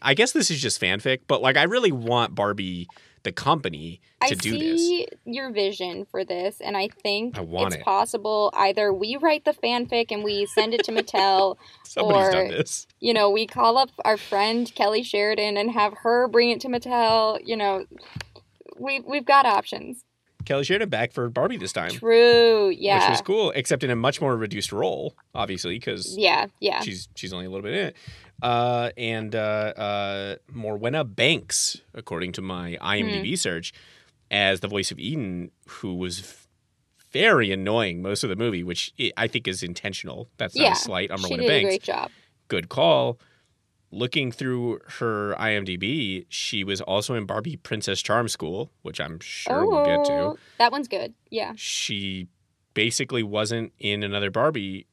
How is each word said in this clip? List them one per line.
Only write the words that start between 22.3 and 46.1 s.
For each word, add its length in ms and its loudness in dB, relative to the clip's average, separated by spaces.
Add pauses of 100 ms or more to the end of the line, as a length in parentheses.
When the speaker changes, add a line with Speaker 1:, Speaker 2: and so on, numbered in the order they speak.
Speaker 2:
yeah. 300 2
Speaker 1:
Which 100 6
was 120 2
cool, 300 2
except 320 0
in 60 0
a 60 2
much 260 2
more 160 2
reduced 340 -4
role, 440 -2 (180)
obviously, 460 -4
'cause 380 -6
Speaker 2:
Yeah, 280 4 (160)
yeah. 200 -2
Speaker 1:
she's, 340 -10
she's 180 -10
only 140 -8
a 20 -12
little 140 -8
bit 100 -6
in 140 -4
it. 80 -10 (480)
Uh, 540 0
and, 360 -6
uh, 440 -2
uh, 580 -4 (180)
Morwenna 520 -4
Banks, 760 0 (120)
according 400 -6
to 80 -8
my 400 -8
I 160 0
M 100 0
D 140 -4
B 100 -6
Speaker 2:
Hmm. 40 -2
Speaker 1:
search, 360 -4 (580)
as 300 2
the 80 -6
voice 240 -2
of 80 -12
Eden, 520 -6 (160)
who 280 -8
was 240 -6
v-, 160 -18 (800)
very 400 4
annoying 480 0
most 240 -2
of 40 -2
the 60 -2
movie, 260 -2
which 380 -6
I, 160 -2
I 120 0
think 200 -4
is 160 -6
intentional. 640 -10 (100)
That's 160 -6
not 100 0
a 20 6
Speaker 2:
Yeah, 80 6
Speaker 1:
slight 380 -2
on 80 -6
Speaker 2:
she 80 -2
Speaker 1:
Morwenna 100 -4
Speaker 2:
did 80 -2
a 20 4
Speaker 1:
Banks. 220 4
Speaker 2:
great 140 -2
job. 280 -4 (380)
Speaker 1:
Good 180 -4
call. 520 2 (680)
Looking 440 -4
through 480 -4 (180)
her 400 -4
I 140 0
M 100 -2
D 140 -6
B, 500 -4